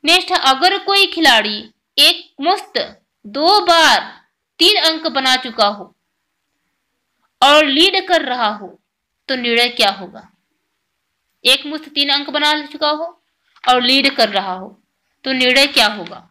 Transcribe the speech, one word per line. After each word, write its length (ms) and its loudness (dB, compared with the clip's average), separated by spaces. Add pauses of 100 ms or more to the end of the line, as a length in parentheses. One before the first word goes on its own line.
नेक्स्ट 280 0
है 140 0
अगर 340 2
कोई 280 2
खिलाड़ी 500 0 (400)
एक 260 0 (180)
मुश्त 360 -4 (460)
दो 380 0
बार 380 4 (600)
तीन 220 4
अंक 260 -2
बना 300 0
चुका 300 -2
हो 260 -8 (1500)
और 240 6
लीड 400 2
कर 180 2
रहा 260 -2
हो 280 -14 (500)
तो 80 -2
निर्णय 340 0
क्या 200 0
होगा? 380 -14 (1160)
एक 220 0
मुश्त 240 -10
तीन 200 -4
अंक 200 -4
बना 220 -2 (120)
चुका 260 -6
हो 140 -4 (600)
और 180 2
लीड 320 2
कर 160 0
रहा 240 -4
हो 140 -14 (560)
तो 80 -4
निर्णय 360 2
क्या 200 2
होगा? 420 -10